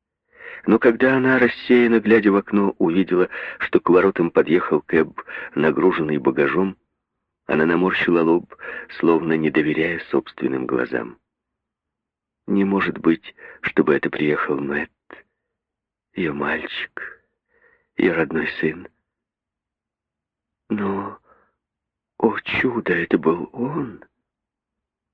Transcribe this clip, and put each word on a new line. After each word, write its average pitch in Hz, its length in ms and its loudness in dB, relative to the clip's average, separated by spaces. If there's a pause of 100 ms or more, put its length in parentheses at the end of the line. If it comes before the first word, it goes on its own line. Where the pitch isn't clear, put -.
(680)
Но 107 120 4
когда 127 380 2
она, 131 220 2
рассеянно 120 640 4
глядя 107 300 4
в 98 60 4
окно, 101 420 0
увидела, 90 500 2 (300)
что - 220 0
к - 100 0
воротам 90 400 4
подъехал 80 500 2
кэб, 78 400 0 (340)
нагруженный 76 640 2
багажом, 71 580 0 (720)
она 78 200 2
наморщила 85 560 2
лоб, 82 320 0 (460)
словно 82 360 2
не 78 140 0
доверяя 78 500 -2 (100)
собственным 65 560 -4
глазам. 62 520 -6 (1300)
«Не 101 180 2
может 98 340 -2
быть, - 360 0 (260)
чтобы 73 340 0
это 71 140 -2
приехал 76 500 -4
Мэтт, 71 340 -6 (1200)
её 82 180 -4
мальчик, - 920 -10 (720)
её 87 180 2
родной 80 340 -2 (120)
сын. 80 280 -6 (1800)
Но, 98 500 -6 (1000)
о 107 200 0
чудо, 117 540 -4
это 87 260 0
был 80 340 -2
он!» 131 520 -8 (1080)